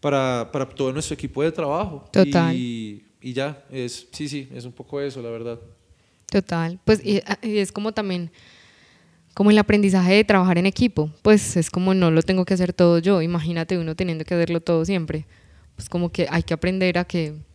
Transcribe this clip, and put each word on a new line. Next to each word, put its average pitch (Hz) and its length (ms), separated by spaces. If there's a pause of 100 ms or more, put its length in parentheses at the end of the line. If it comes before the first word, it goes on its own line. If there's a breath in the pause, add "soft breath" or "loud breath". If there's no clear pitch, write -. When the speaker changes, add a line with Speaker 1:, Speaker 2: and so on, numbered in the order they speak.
Speaker 1:
para, 131 500
para 131 160
todo 131 240
nuestro 151 220
equipo 143 300
de 160 100
trabajo. 160 600
Speaker 2:
Total. 139 440
Speaker 1:
Y, 113 460 (180)
y 123 120
ya, 143 400
es, 123 400
sí, 151 160
sí, 135 260
es 120 100
un 123 80
poco 143 280
eso, 135 200
la 117 100
verdad. 117 280 (720)
Speaker 2:
Total, 175 540
pues 214 200
y, 196 160 (220)
y 214 160
es 196 140
como 208 200
también 180 380 (1040 soft breath)
como 208 160
el 214 80
aprendizaje 196 560
de 214 100
trabajar 185 340
en 180 80
equipo, 190 440 (120)
pues 208 340
es 165 140
como 185 240
no 180 160
lo 160 120
tengo 185 220
que 190 100
hacer 180 180
todo 175 260
yo, 180 240
imagínate 170 560
uno 160 180
teniendo 165 280
que - 100
hacerlo 170 260
todo 165 240
siempre, 165 400 (520 soft breath)
pues - 120
como 175 240
que 170 180
hay 165 120
que - 120
aprender 180 440
a 180 60
que 160 300 (200)